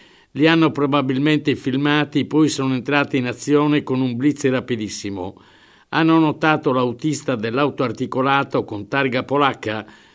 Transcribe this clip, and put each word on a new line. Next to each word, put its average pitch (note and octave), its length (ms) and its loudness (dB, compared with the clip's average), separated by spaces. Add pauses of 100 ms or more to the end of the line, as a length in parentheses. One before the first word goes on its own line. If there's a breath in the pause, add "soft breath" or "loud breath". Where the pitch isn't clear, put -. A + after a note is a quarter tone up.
(320 soft breath)
Li C#3+ 160 2
hanno D#3+ 240 4
probabilmente C#3+ 840 0
filmati, D3 720 0
poi D3+ 240 2
sono C3+ 260 -2
entrati C#3 420 -2
in B2 120 0
azione D3 560 2
con C3 160 -2
un B2+ 160 -2
blitz C#3 320 0
rapidissimo. G#2 920 -4 (500 soft breath)
Hanno D#3+ 280 4
notato D3+ 540 2
l'autista B2+ 640 -2
dell'auto B2+ 480 -2
articolato C3 800 -2
con G#2 240 -10
targa C3 340 -2
polacca A#2 640 -2 (280 loud breath)